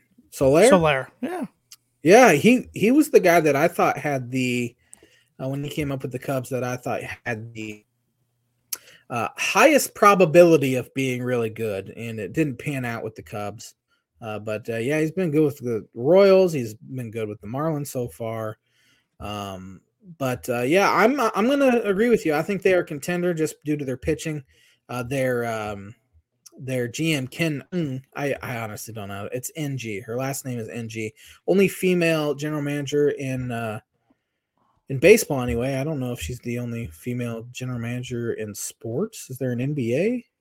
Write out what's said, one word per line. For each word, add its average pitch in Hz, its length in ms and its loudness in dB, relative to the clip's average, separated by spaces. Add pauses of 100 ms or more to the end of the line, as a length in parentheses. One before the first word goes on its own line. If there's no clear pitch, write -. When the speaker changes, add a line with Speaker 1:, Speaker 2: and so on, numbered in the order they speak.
(320)
Speaker 1:
Soler? 151 360 6
Speaker 2:
Soler, 156 400 4 (140)
yeah. 320 240 -8 (580)
Speaker 1:
Yeah, 202 300 10
he, 196 400 4
he 214 180 2
was 294 200 4
the 208 100 8
guy 175 180 6
that 151 160 4
I 151 140 2
thought 170 280 2
had 135 340 -4
the, 123 440 -2 (640)
uh, 135 60 -6
when 139 160 -6
he 147 60 -8
came 143 220 -4
up 135 100 -6
with 131 100 -8
the 131 80 -8
Cubs, 131 300 -6
that 123 140 -4
I 123 120 -4
thought 120 260 -6 (240)
had 113 280 -8
the, 107 320 -12 (1300)
uh, 117 160 -2 (100)
highest 262 560 4
probability 170 800 6
of - 200 -4
being 127 260 -2
really 120 300 -2
good, 104 400 -6
and 113 280 -10
it 101 140 -8
didn't 151 240 -2
pan 135 260 -6
out 117 200 -6
with - 120 -10
the 95 60 -16
Cubs. 104 540 -10 (440)
Uh, 107 200 -10
but, 107 280 -6
uh, 113 100 -4
yeah, 139 220 0
he's 160 120 0
been 185 180 -4
good 151 160 2
with 135 140 -4
the 117 340 -6
Royals. 185 580 6
He's 117 220 -6
been 127 380 -12
good 110 180 -6
with 104 100 -10
the 101 80 -16
Marlins 143 400 -4
so 123 200 -6
far. 113 500 -8 (600)
Um, 98 640 -10 (380)
but, 127 300 -4
uh, 120 120 -2
yeah, 156 300 4
I'm, 220 280 4
I'm 226 280 0
gonna 262 360 2
agree 208 260 2
with 214 180 2
you. 151 80 2
I 160 80 -2
think 196 180 -4
they 190 140 4
are 175 60 2
a - 40 -6
contender 175 480 -4
just 156 300 -4
due 147 120 -2
to 147 100 -8
their 127 120 -6
pitching. 151 460 -6 (440)
Uh, 123 140 -8
their, 123 440 -2
um, 107 500 -8 (640)
their 127 280 -4
G 156 260 -2
M, 131 140 -2
Ken 151 360 -4 (100)
Ng, 143 300 -4 (120)
I, 139 260 -2
I 117 160 -8
honestly 107 360 -10
don't 104 140 -10
know. 101 240 -10
It's - 240 -8
N 143 240 -6
G. 107 200 -8
Her 113 160 -10
last 135 300 -6
name 123 140 -6
is 107 100 -10
N 113 180 -10
G. 110 260 -8 (340)
Only 190 200 4
female 165 680 0
general 151 260 -4
manager 147 480 0
in, 127 420 -4
uh, 113 280 -6 (1080)
in 135 100 -6
baseball 165 420 6
anyway. 123 360 -2
I 131 60 -2
don't 151 160 -4
know 123 120 -4
if 117 100 -8
she's 123 200 -8
the 120 180 -4
only 117 260 -6
female 120 680 -8
general 127 280 -8
manager 120 540 -6
in 104 200 -8
sports. - 800 -8
Is 127 80 -14
there 127 140 -2
an 117 60 -4
N 139 140 -2
B 120 220 -2
A 233 280 0 (180)